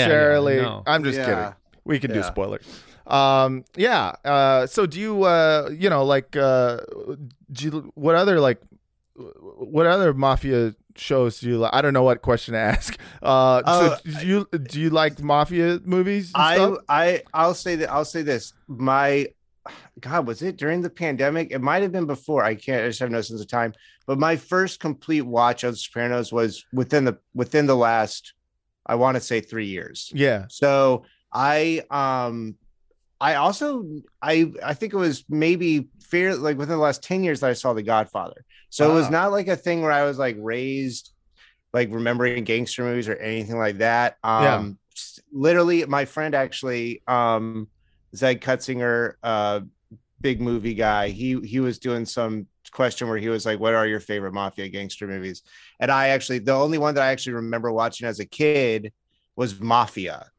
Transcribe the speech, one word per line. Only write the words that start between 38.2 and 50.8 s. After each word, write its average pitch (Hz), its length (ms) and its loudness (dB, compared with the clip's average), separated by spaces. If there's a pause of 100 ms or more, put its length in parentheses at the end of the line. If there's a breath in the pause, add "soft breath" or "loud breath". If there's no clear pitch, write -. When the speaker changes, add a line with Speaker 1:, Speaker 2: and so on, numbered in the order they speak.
Speaker 3:
So 151 180 4
it 160 60 4
was 156 120 4
Speaker 1:
Ah. - 40 -2
Speaker 3:
not, 180 200 2
like, 196 160 -2
a 185 80 0
thing 170 280 -2
where 156 80 2
I 143 140 4
was, 143 120 -2
like, 127 220 -2
raised, 127 720 -6 (600 soft breath)
like, 120 200 0
remembering 120 540 0
gangster 117 380 -2
movies 120 240 -4
or 110 100 -4
anything 110 420 -6
like 107 180 -2
that. 117 460 2
Speaker 1:
Yeah. 113 320 2
Speaker 3:
Um, 101 240 -8 (180)
s-, - 220 -18 (120)
literally, 170 540 2
my 139 200 0
friend 156 280 -6
actually, 123 720 -4
um, 113 600 0 (480)
Zed 127 260 0
Kutzinger, 123 800 -2
uh, 104 380 0 (600)
big 123 220 -2
movie 117 320 -4
guy, 104 360 0